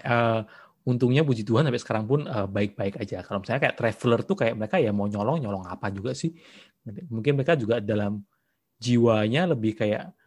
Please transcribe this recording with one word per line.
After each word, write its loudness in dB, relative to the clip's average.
eh, 2
untungnya 2
puji 0
Tuhan 4
sampai 0
sekarang -4
pun, 0
eh, -4
baik-baik -2
aja. -8
Kalau -6
misalnya 0
kayak -6
traveler 2
tuh 0
kayak 0
mereka -2
ya 2
mau 0
nyolong, -2
nyolong -6
apa -6
juga -6
sih. -4
Mungkin 0
mereka 4
juga 2
dalam -2
jiwanya 4
lebih -2
kayak -2